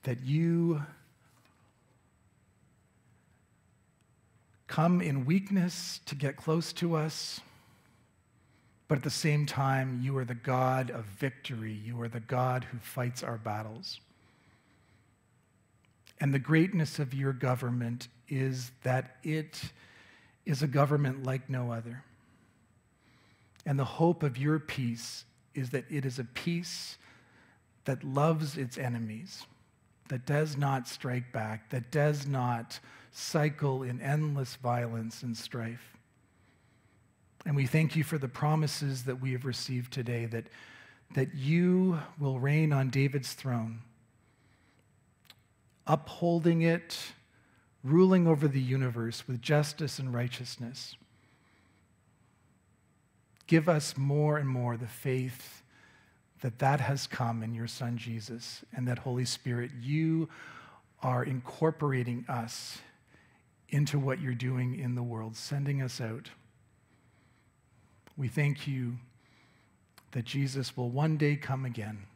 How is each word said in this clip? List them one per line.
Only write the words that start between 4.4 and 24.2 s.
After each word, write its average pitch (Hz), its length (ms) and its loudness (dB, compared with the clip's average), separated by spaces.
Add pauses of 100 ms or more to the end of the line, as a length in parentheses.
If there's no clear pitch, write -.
come 175 340 4
in 139 240 0
weakness 180 840 0
to - 80 -8
get 139 220 -2
close 160 360 0
to 170 240 0
us, - 440 -4 (1500)
but 151 80 2
at 127 80 -4
the 147 60 -2
same 147 340 2
time, 135 580 0
you 135 140 -2
are 131 80 -2
the 120 100 -6
God 127 560 2
of 117 140 -8
victory. 110 680 -6
You 113 260 -8
are 117 80 -4
the 117 120 -6
God 127 440 0
who 120 140 -10
fights 123 440 -4
our 117 140 -4
battles. 107 640 -8 (2250)
And 139 120 2
the 139 60 4
greatness 160 600 4
of 131 140 -2
your 135 220 0
government 123 720 -2 (200)
is 131 440 -2 (120)
that 127 380 0
it 156 380 -4 (840)
is 139 160 0
a 151 40 2
government 139 580 2
like 131 260 -4
no 123 200 -2
other. 117 320 -8 (1600)
And 139 120 2
the 135 60 2
hope 165 380 2